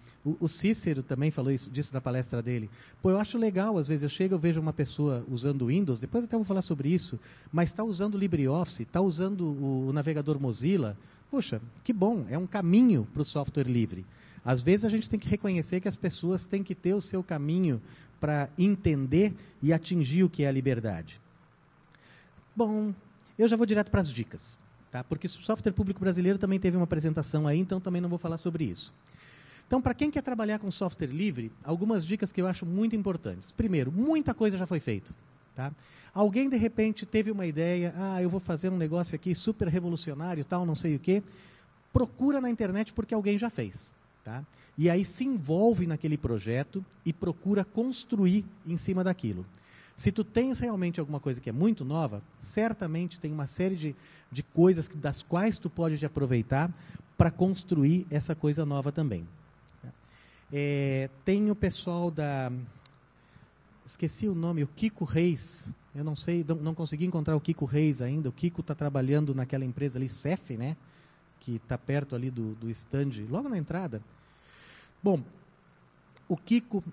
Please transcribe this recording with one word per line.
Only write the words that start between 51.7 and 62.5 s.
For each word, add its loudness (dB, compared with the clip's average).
nova, -2
certamente -4
tem -6
uma -4
série -2
de, -4
de -4
coisas 6
que, -12
das -4
quais 0
tu -6
pode 0
te -4
aproveitar 2
pra 6
construir 2
essa -2
coisa 0
nova -2
também. -2
É, 0
tem 4
o 2
pessoal -2
da, -2